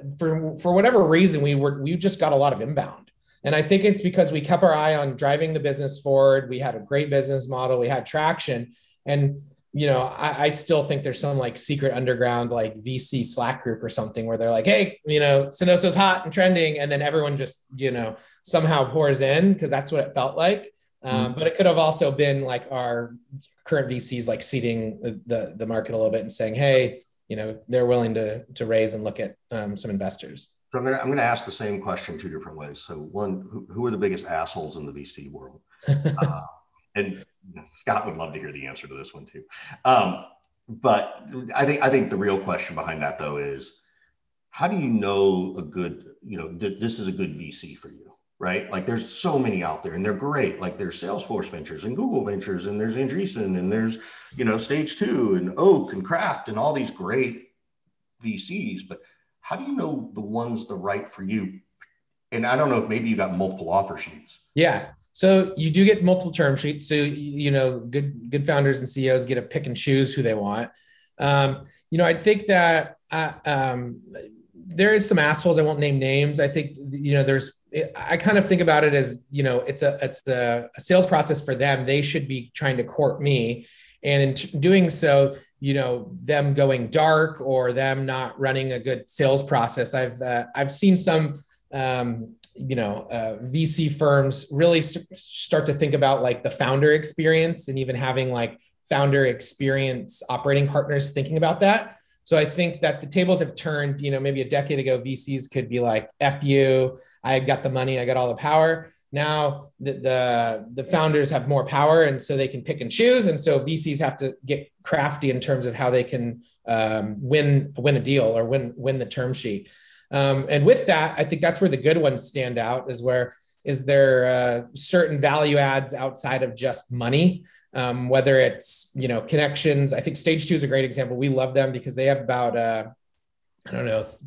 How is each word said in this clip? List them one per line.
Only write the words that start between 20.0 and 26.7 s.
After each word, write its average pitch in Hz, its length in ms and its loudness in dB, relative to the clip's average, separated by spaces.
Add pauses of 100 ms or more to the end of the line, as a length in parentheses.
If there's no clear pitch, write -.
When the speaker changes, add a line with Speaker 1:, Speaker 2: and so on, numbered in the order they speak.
Speaker 1:
it - 80 -14
felt 135 200 -2
like. 190 380 0 (300)
Um, 131 100 -6 (140)
Speaker 2:
Mm-hmm. - 120 -6
Speaker 1:
but 160 80 0
it 165 100 0
could 190 100 4
have 165 100 6
also 156 340 2
been, 139 320 2
like, 123 280 -4
our 120 440 -4 (500)
current 135 260 0
V 123 100 -4
Cs, 120 260 -4
like, 113 160 -2
seeding 113 600 -2
the, 110 240 -8
the, 107 320 -4
the 113 80 -6
market 113 280 -4
a - 40 -2
little 110 120 2
bit 110 120 -2
and 110 100 -10
saying, 110 220 -4
"Hey, 131 480 2 (260)